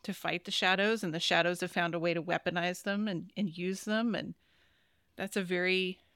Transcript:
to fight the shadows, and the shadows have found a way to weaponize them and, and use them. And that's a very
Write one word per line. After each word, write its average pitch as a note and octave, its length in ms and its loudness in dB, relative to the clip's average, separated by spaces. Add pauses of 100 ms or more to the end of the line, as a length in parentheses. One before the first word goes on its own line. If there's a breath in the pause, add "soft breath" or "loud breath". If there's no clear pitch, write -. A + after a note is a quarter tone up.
to G3 100 -6
fight - 320 -4
the F#3+ 60 -8
shadows, G3+ 520 2
and D#3+ 100 -2
the E3 60 -2
shadows E3+ 420 4
have F#3 100 -4
found E3+ 240 0
a E3+ 40 0
way E3+ 140 2
to E3 100 0
weaponize F3 600 -2
them G#3 240 -2
and, F3+ 300 -4
and F3+ 200 -2
use F#3 260 -2
them. A3 320 0
And - 180 -6 (840 soft breath)
that's G3 220 -4
a G3 60 0
very F#3 560 0 (160)